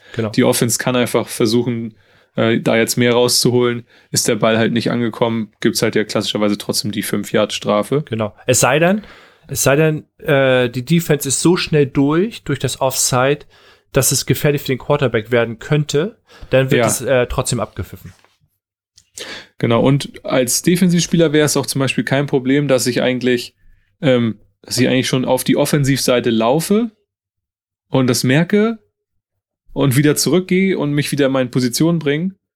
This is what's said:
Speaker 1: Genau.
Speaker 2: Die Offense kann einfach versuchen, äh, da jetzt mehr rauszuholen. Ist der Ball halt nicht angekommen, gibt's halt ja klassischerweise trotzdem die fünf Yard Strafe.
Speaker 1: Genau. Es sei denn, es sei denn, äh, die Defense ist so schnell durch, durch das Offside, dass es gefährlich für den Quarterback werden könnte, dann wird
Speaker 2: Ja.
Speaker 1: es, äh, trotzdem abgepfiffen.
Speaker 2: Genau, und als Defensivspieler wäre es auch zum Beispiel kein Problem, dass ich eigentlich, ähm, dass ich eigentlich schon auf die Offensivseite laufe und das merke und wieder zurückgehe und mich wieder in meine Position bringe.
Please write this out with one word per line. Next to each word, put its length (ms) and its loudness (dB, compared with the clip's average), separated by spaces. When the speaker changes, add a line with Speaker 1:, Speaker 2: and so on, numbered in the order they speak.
Speaker 1:
Genau. 140 -4
Speaker 2:
Die 140 0
Offense 360 0
kann 160 -2
einfach 320 -2
versuchen, 680 -2
äh, 240 2
da 180 0
jetzt 200 0
mehr 160 2
rauszuholen. 720 2
Ist 180 -2
der 100 2
Ball 200 2
halt 160 0
nicht 160 -2
angekommen, 720 -2
gibt's 240 -2
halt 120 -2
ja 80 0
klassischerweise 540 -2
trotzdem 340 -6
die 120 -6
fünf 280 -6
Yard 220 0
Strafe. 560 -2
Speaker 1:
Genau. 260 -6
Es 120 2
sei 200 2
denn, 240 2
es 140 -8
sei 140 2
denn, 300 0
äh, 520 0
die 160 -8
Defense 420 0
ist 140 -2
so 160 4
schnell 280 0
durch, 580 0
durch 160 -4
das 220 -4
Offside, 580 0
dass 200 2
es 140 -2
gefährlich 380 0
für 60 -8
den 100 -2
Quarterback 500 -2
werden 300 0
könnte, 580 -2
dann 220 2
wird 80 4
Speaker 2:
Ja. 80 4
Speaker 1:
es, 140 -2
äh, 260 2
trotzdem 320 -4
abgepfiffen. 540 -12
Speaker 2:
Genau, 220 2
und 440 0
als 380 0
Defensivspieler 680 2
wäre 140 4
es 100 -2
auch 120 0
zum 120 -4
Beispiel 240 0
kein 220 0
Problem, 420 0
dass 200 2
ich 160 0
eigentlich, 520 0
ähm, 380 2
dass 160 -6
ich 80 4
eigentlich 200 0
schon 180 0
auf 180 0
die 120 0
Offensivseite 760 0
laufe 580 0
und 180 2
das 160 0
merke 560 0
und 240 0
wieder 200 4
zurückgehe 640 0
und 140 -2
mich 180 -2
wieder 160 2
in 40 0
meine 180 0
Position 500 0
bringe. 320 -4